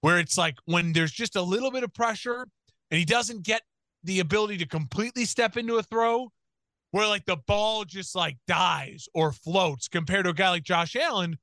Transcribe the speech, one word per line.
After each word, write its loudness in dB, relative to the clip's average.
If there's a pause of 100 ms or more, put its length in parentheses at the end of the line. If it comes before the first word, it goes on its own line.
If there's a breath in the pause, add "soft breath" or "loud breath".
where 6
it's 0
like 2 (100)
when 2
there's 4
just -6
a 2
little 0
bit -4
of -8
pressure -4 (420)
and 0
he 2
doesn't 0
get 0 (420)
the 0
ability 0
to -4
completely -4
step 0
into -2
a 0
throw, 0 (580)
where, 2
like, 0
the 0 (100)
ball 2
just, -10
like, -2 (100)
dies 0
or 4
floats 0
compared 0
to 2
a -2
guy 2
like -2
Josh 0
Allen 0